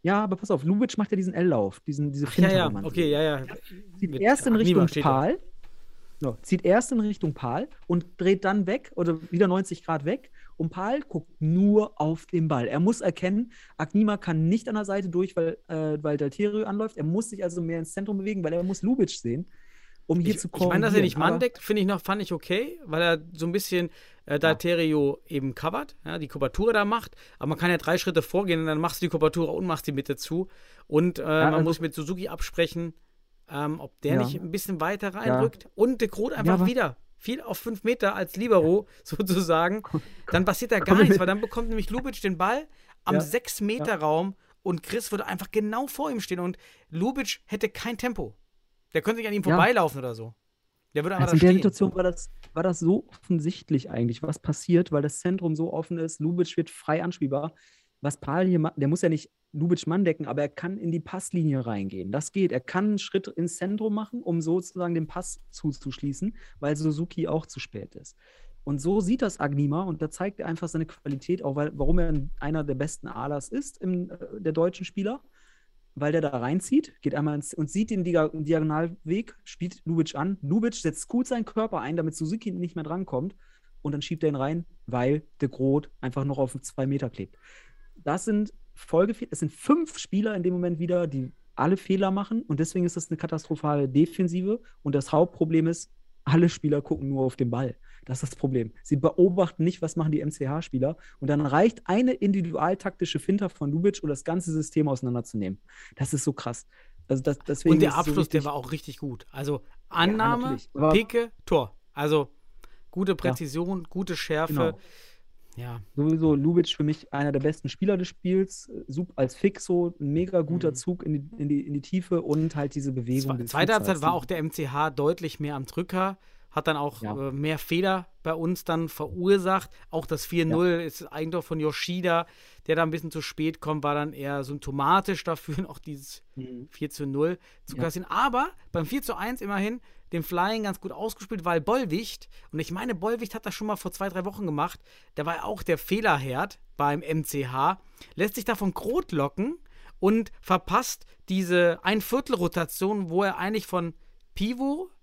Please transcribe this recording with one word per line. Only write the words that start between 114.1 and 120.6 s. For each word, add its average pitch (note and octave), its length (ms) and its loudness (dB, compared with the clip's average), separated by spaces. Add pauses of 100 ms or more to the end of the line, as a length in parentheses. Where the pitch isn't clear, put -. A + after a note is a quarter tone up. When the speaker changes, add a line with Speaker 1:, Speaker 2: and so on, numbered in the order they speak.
Speaker 2:
Schärfe. D#3 360 -2
Speaker 1:
Genau. D#3+ 260 0 (760)
Speaker 2:
Ja. A#2 260 -10 (140)
Speaker 1:
Sowieso D#3 380 4
Ljubic D#3+ 360 4
für - 140 -2
mich - 300 -2
einer C#3+ 180 0
der C#3 80 0
besten D3 300 -2
Spieler G3 260 0
des F3+ 120 -2
Spiels, - 640 -2
äh, - 180 -12
sup-, D#3+ 280 -6
als C3 200 0
Fixo, F3 640 0
ein C#3+ 120 -2
mega F3+ 300 2
guter E3 300 0